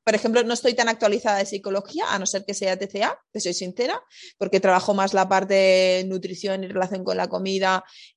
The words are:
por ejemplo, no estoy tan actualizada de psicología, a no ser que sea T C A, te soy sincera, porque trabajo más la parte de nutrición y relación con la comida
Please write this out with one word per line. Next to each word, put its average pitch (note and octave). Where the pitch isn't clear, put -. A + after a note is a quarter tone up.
por G#3+
ejemplo, A3+
no A3+
estoy A#3+
tan A#3
actualizada G#3
de G3
psicología, G3+
a G3+
no F#3
ser G3
que G3+
sea F#3+
T G3
C G3+
A, E4
te G#3+
soy F3
sincera, A#3+
porque G3
trabajo F#3
más G3
la F#3+
parte F#3+
de F#3
nutrición F#3+
y F#3
relación F#3
con F#3
la F3+
comida F#3+